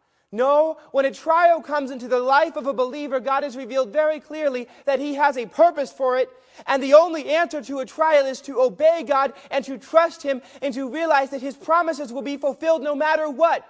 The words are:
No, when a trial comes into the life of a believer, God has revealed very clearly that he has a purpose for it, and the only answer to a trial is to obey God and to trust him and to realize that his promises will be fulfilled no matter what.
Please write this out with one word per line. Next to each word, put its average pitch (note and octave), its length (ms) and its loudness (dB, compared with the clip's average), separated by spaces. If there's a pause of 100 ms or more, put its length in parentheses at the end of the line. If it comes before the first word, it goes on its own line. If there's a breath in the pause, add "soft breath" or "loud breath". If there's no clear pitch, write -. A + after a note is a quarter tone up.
(320)
No, D4 460 2 (140 loud breath)
when C4+ 140 2
a C4+ 60 -2
trial E4 500 4
comes C#4+ 280 -4
into B3+ 180 -10
the B3 120 0
life C#4 360 2
of C4+ 120 -6
a C#4 60 -2
believer, C4 460 -4
God C4+ 240 -2
has B3+ 120 -8
revealed C4 380 -4
very D4+ 260 0
clearly C#4 480 -6 (180 loud breath)
that C4+ 140 0
he D4 160 -6
has C#4+ 220 2
a A#3+ 80 -6
purpose D4 460 2
for B3+ 260 0
it, C4 120 0 (380 loud breath)
and C4+ 160 0
the C4+ 100 4
only D#4+ 360 4
answer D#4+ 320 0
to C4+ 180 -8
a C4 60 -6
trial D#4 400 2
is C4+ 160 -6
to B3+ 200 -4
obey D4+ 460 2
God C4+ 260 0 (160 loud breath)
and B3+ 160 -2
to C4 120 -10
trust E4 440 0
him C4+ 200 -4 (200 loud breath)
and C#4 120 -4
to C4 160 -6
realize C#4+ 400 0
that C4+ 120 -8
his C4 140 -8
promises D#4 560 -2
will C4 100 -8
be C#4 160 -6
fulfilled D#4 460 -2
no D4 100 -4
matter D4+ 360 0
what. C#4+ 400 0